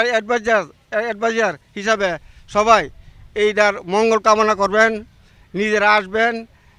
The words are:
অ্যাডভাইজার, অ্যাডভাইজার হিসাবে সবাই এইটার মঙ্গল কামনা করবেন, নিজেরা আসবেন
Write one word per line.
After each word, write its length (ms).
অ্যাডভাইজার, 540
অ্যাডভাইজার 640
হিসাবে 420
সবাই 400
এইটার 380
মঙ্গল 360
কামনা 360
করবেন, 500
নিজেরা 400
আসবেন 520